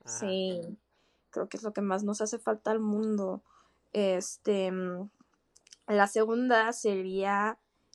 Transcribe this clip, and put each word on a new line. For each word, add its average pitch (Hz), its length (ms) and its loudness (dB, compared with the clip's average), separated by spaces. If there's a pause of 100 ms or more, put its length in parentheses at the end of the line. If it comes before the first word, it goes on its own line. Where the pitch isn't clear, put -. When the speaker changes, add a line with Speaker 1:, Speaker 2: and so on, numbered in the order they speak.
Speaker 1:
Ajá. - 140 -10
Speaker 2:
sí. 185 420 -2 (720)
Creo - 180 -4
que - 80 -10
es 214 60 -12
lo 214 100 -6
que 202 80 -2
más 196 220 0
nos 202 180 -4
hace 214 160 -2
falta 214 320 -2
al 220 100 2
mundo. 208 640 -2 (520)
Este, 190 800 0
mm, 185 380 -4 (800)
la 202 180 6
segunda 226 640 4
sería, 202 880 0 (360)